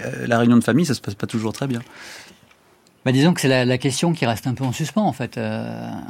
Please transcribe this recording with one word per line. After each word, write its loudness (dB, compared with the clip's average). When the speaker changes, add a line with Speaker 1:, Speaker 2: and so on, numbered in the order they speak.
Speaker 1:
euh, -8
la 2
réunion 6
de 6
famille, 2
ça 0
se -4
passe -8
pas -6
toujours -4
très -6
bien. -4
Speaker 2:
Bah, 2
disons 4
que -4
c'est 2
la, 4
la 2
question 0
qui -2
reste -2
un -2
peu -4
en -2
suspens, -2
en 0
fait. -8
Euh, -6